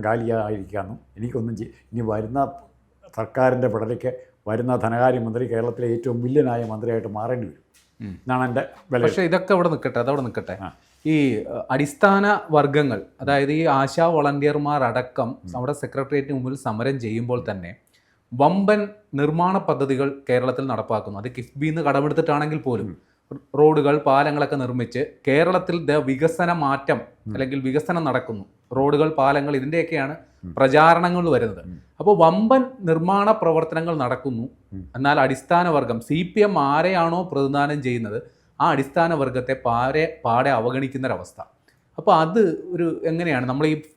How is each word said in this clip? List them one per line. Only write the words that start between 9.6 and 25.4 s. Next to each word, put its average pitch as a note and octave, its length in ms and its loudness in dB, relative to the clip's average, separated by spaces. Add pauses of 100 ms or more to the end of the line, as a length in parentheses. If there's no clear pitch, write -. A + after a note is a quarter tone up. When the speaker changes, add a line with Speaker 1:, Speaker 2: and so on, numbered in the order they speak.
Speaker 2:
നിൽക്കട്ടെ, B2+ 300 -4
അതവിടെ C3+ 240 0
നിൽക്കട്ടെ. F#2+ 280 -8 (100)
Speaker 1:
ആ. - 20 -10 (380)
Speaker 2:
ഈ, D#3 100 2 (380)
ഏഹ്, A#2 100 -8 (100)
അടിസ്ഥാന G3 520 2 (300)
വർഗ്ഗങ്ങൾ, C#3+ 440 2 (220)
അതായത് C#3 380 0
ഈ E3 40 0 (160)
ആശാ C#3 260 2 (120)
വളണ്ടിയർമാർ C#3+ 720 0
അടക്കം B2 420 -4
Speaker 1:
ഉം. - 220 -16
Speaker 2:
നമ്മുടെ B2+ 280 -4
സെക്രട്ടേറിയറ്റിന് C3+ 560 -4
മുമ്പിൽ B2+ 180 -6 (120)
സമരം A#2+ 280 -4 (100)
ചെയ്യുമ്പോൾ A#2 440 -4
തന്നെ F2+ 220 -10 (600)
വമ്പൻ F#3+ 480 2 (400)
നിർമ്മാണ E3 360 0 (120)
പദ്ധതികൾ C#3 400 0 (220)
കേരളത്തിൽ B2+ 420 0
നടപ്പാക്കുന്നു. G#2+ 500 -4
അത് A#2 140 -8
കിഫ്ബിന്ന് D#3 520 -6
കടമെടുത്തിട്ടാണെങ്കിൽ D3+ 800 0
പോലും G#2 240 -2
Speaker 1:
ഉം. D#2+ 40 -14 (640)
Speaker 2:
റോഡുകൾ, D3 360 6 (120)
പാലങ്ങളൊക്കെ D3 560 2
നിർമ്മിച്ച് B2 380 -4 (260)
കേരളത്തിൽ E3+ 480 2 (140)